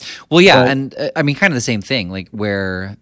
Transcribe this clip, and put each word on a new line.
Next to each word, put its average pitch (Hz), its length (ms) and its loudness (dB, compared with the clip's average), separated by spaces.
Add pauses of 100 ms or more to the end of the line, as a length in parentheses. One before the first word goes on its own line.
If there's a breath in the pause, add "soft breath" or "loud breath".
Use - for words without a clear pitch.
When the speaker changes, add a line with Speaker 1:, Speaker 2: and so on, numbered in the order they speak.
(300 loud breath)
Speaker 1:
Well, 165 100 6
yeah, 180 220 8
Speaker 2:
But 127 80 2
Speaker 1:
and, 135 280 -4
uh, 147 180 -6
I 160 60 0
mean, 143 140 0
kind 196 160 0
of - 20 -2
the 123 60 -2
same 113 220 -2
thing, 101 280 -4
like, 95 200 -10
where 98 720 -4